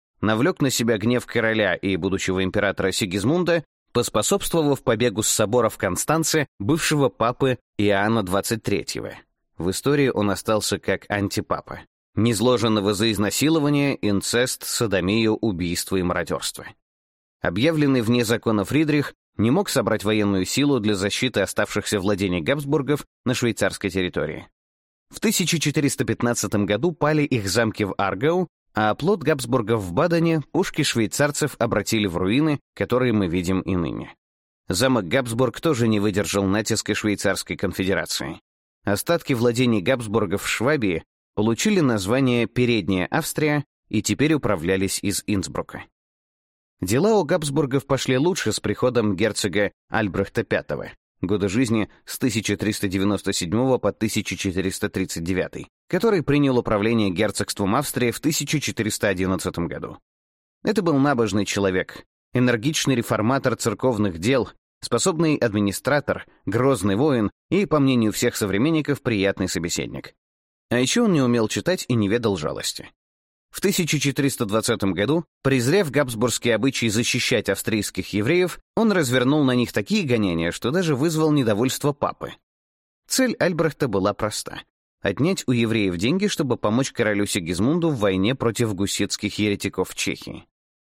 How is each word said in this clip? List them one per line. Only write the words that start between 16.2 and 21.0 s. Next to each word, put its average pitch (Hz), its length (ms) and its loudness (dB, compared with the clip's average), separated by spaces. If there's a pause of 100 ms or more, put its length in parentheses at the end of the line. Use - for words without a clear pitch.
Объявленный 135 600 2
вне 120 220 2
закона 107 420 0
Фридрих 147 480 0 (240)
не 107 120 4
мог 190 200 2
собрать 107 340 0
военную 101 420 2
силу 139 340 2
для 107 140 2
защиты 101 480 0